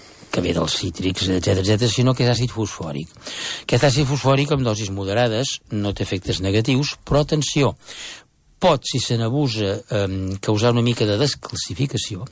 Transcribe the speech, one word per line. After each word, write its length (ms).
que 100
ve 140
dels 240
cítrics, 480
etcètera, 400
etcètera, 240
sinó 240
que 80
és 160
àcid 160
fosfòric. 540
Aquest 240
àcid 160
fosfòric, 480
amb 80
dosis 320
moderades, 640
no 200
té 140
efectes 340
negatius, 540
però 220
atenció, 480
pot, 240
si 160
se 160
n'abusa, 600
em, 380
causar 320
una 80
mica 240
de 100
descalcificació, 1160